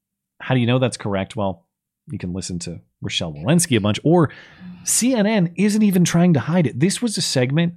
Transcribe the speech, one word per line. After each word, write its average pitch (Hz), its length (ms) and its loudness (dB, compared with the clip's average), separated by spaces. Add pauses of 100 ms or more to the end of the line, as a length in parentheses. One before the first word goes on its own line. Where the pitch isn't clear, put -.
(400)
How - 140 -4
do 127 60 2
you 117 60 0
know 123 120 2
that's 123 180 0
correct? 98 380 -6
Well, 98 320 -4 (440)
you 98 80 -8
can 87 140 -8
listen 90 280 -8
to 85 200 -12 (220)
Rochelle 82 320 -6
Walensky 127 420 2
a 104 40 2
bunch, 104 240 0
or 165 260 4 (540)
C 247 280 0
N 208 140 2
N 196 300 2
isn't 208 260 2
even 190 220 4
trying 175 300 4
to 135 60 2
hide 160 280 0
it. - 100 -8
This 185 240 0
was 214 160 -4
a 156 40 -4
segment 147 540 0